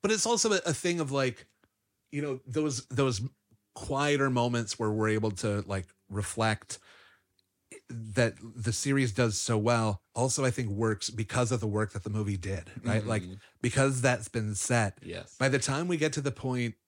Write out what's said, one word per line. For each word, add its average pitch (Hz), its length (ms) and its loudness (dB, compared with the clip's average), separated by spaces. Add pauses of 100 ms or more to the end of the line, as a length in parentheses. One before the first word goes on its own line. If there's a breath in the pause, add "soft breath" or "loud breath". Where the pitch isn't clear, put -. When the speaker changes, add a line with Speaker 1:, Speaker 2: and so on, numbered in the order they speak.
Speaker 1:
But 196 100 2
it's 220 140 2
also 220 260 4
a, 185 140 4
a 170 80 2
thing 175 260 0
of, 143 120 -2
like, 135 340 0 (640)
you 143 120 -4
know, 135 240 -4
those, 139 400 -2
those 127 340 0 (540)
quieter 139 560 2
moments 120 480 0
where 110 120 0
we're 110 200 2
able 107 220 2
to, 104 340 -2
like, 95 200 -4 (220)
reflect 104 720 -2 (1080 loud breath)
that 113 460 0 (220)
the 113 160 -2
series 139 400 2
does 113 280 2
so 117 180 0
well 110 440 2 (120)
also, 131 300 2
I 127 60 4
think, 120 200 -4
works 107 400 0
because 117 420 0
of 117 80 0
the 110 60 -2
work 107 260 0
that - 120 -8
the 104 60 -6
movie 104 260 -2
did, 92 340 -6 (140)
right? 110 200 0
Like, 110 180 0
Speaker 2:
Mm-hmm. 92 120 -12 (280 loud breath)
Speaker 1:
because 135 380 2
that's 123 280 2
been 107 260 -4
set. 110 480 0
Speaker 2:
Yes. 87 360 -12
Speaker 1:
By 135 100 2
the 135 100 4
time 143 300 0
we 180 80 0
get 151 180 2
to 151 60 -2
the 139 120 -2
point 123 420 -2 (120)